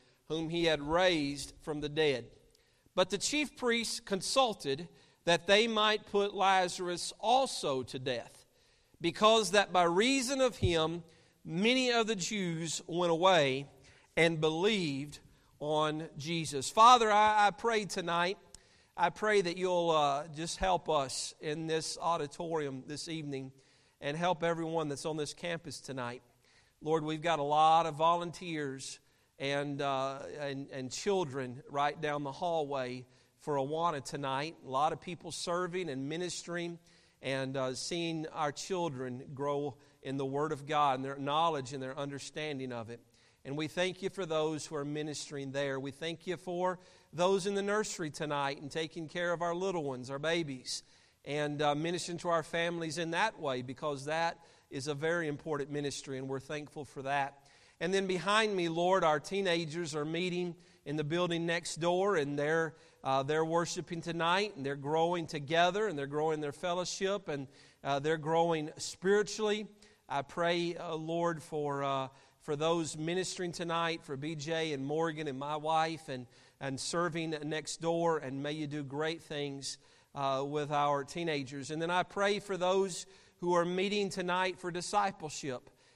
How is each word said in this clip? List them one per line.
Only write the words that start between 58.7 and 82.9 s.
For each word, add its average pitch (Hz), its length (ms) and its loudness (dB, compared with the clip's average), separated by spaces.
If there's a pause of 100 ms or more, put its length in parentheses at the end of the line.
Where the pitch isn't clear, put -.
our 151 160 4
teenagers 170 720 -2
are 151 120 -2
meeting 175 500 -2 (300)
in 143 100 -4
the 156 80 0
building 170 420 0
next 170 320 -2
door, 180 380 2
and 143 240 0
they're, 160 360 2 (280)
uh, 135 200 2
they're 156 220 2
worshiping 170 560 -2
tonight, 170 540 0
and 135 100 -6
they're 139 100 -4
growing 160 520 0
together, 170 600 2
and 156 120 -4
they're 139 80 -4
growing 151 320 -2
their 147 140 -4
fellowship, 185 720 -2
and, 143 200 -6 (360)
uh, 143 160 0
they're 156 180 2
growing 160 600 2
spiritually. 208 920 0 (420)
I 135 140 -2
pray, 175 520 0
uh, 165 200 -6
Lord, 165 480 0
for, 143 400 -2
uh, 135 240 0 (340)
for 151 160 -4
those 160 400 2
ministering 175 560 -2
tonight, 165 500 -2
for 143 140 -8
B 151 180 -4
J 160 380 -2
and 135 120 -4
Morgan 156 420 0
and 131 120 -4
my 147 160 -4
wife, 160 540 0
and, 127 180 -8 (320)
and 135 180 -6
serving 170 540 -2 (120)
next 151 360 -6
door, 165 380 2
and 139 260 -6
may 147 80 -2
you 156 160 -4
do 147 160 -6
great 151 400 -4
things, 143 540 -6 (360)
uh, 135 320 0
with 147 260 -2
our 143 340 2
teenagers. 143 640 -4
And 156 100 -4
then 165 80 -2
I 180 140 2
pray 202 360 0
for 196 180 -6
those 185 480 2 (320)